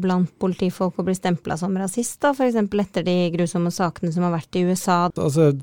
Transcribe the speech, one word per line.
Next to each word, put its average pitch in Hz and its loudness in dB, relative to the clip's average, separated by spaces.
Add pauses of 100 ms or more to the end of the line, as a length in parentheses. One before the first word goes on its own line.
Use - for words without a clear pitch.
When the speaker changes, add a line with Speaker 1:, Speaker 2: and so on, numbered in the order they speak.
Speaker 1:
blant 180 0
politifolk 185 -2
å 180 -4
bli 185 0
stemplet 170 -2
som 190 -2
rasist, 190 -4
da? 285 2
For 262 0
eksempel 208 0
etter 185 -4
de 180 2
grusomme 175 0
sakene 175 -2
som 175 0
har 175 2
vært 165 -6
i 180 2
U 180 2
S 185 -2
A. 175 2
Speaker 2:
Altså, 156 4